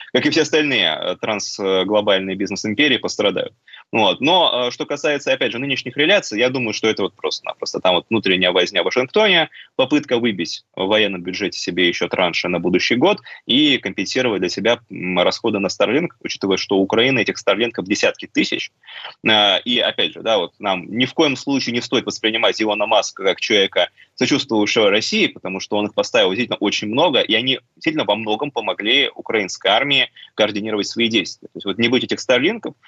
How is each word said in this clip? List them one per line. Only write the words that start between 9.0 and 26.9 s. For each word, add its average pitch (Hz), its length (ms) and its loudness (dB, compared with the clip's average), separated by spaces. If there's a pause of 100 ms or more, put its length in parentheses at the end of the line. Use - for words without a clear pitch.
попытка 135 440 0
выбить 104 440 -4 (120)
в 95 100 -2
военном 98 380 2
бюджете 92 360 -4
себе 87 280 0
ещё 85 200 0
транши 90 420 0
на 87 100 -2
будущий 92 360 0
год 190 240 2 (280)
и 139 320 2
компенсировать 101 640 -2
для 90 80 0
себя, 113 300 0 (120)
м, 90 280 -2
расходы 101 400 2
на 98 120 0
Starlink, 131 380 0 (120)
учитывая, - 360 0
что - 200 0
у 95 40 6
Украины 117 380 2
этих 98 180 -2
Старлинков 101 480 0
десятки 98 420 0
тысяч. - 440 -2 (580)
Э, 104 340 4
и, 120 160 0
опять 104 340 -2
же, 85 80 -14
да, 107 160 2
вот 85 220 -2
нам 95 300 -2
ни 120 160 -2
в - 80 -4
коем 147 220 2
случае 131 380 -2
не 120 80 -2
стоит 117 240 -2
воспринимать 110 560 0
Илона 104 260 0
Маска 104 360 0
как 95 160 0
человека, 98 500 2 (260)
сочувствовавшего 117 760 2
России, 135 380 0
потому 92 320 -10
что - 180 -4
он 104 100 0
их - 60 -14
поставил 101 360 2
действительно 110 300 -2
очень 104 300 -2
много, 131 320 2